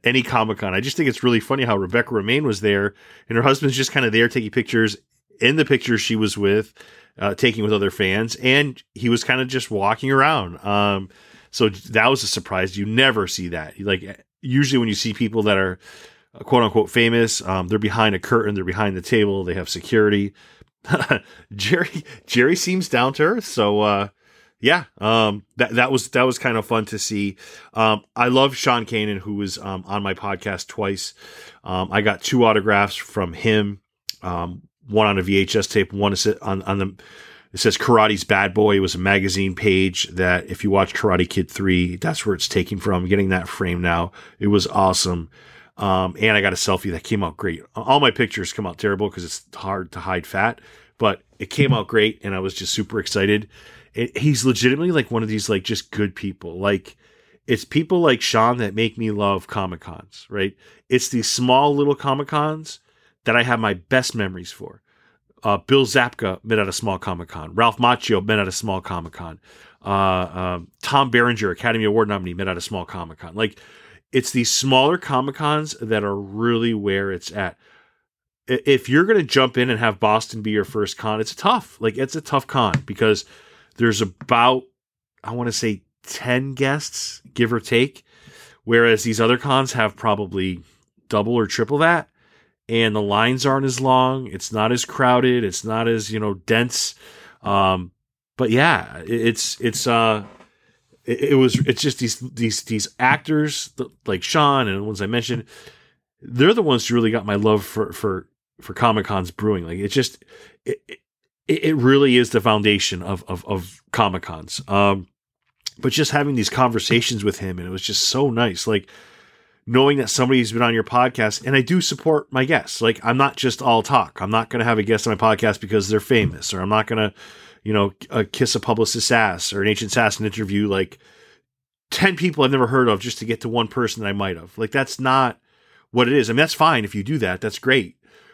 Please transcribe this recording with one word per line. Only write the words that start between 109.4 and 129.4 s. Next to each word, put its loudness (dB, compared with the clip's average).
Like, -10
it -4
just, -2
it, -6
it, -18
it 0
really 6
is 4
the 2
foundation 2
of, -6
of, -8
of -6
Comic-Cons. -4
Um, 2
but -2
just 0
having 0
these 0
conversations 0
with -2
him, -8
and -10
it -10
was -8
just -2
so 0
nice, -2
like, -2
knowing 4
that -2
somebody's 2
been 0
on 2
your 2
podcast, 0
and 0
I 4
do 2
support 0
my 0
guests. -2
Like, 0
I'm 0
not 2
just -2
all 4
talk. 0
I'm -4
not -2
gonna -2
have 2
a 2
guest 0
on 0
my 4
podcast 0
because 0
they're 2
famous, 0
or -6
I'm -2
not 0
gonna, 0
you -2
know, 2
uh, 0
kiss 0
a -2
publicist's 0
ass 0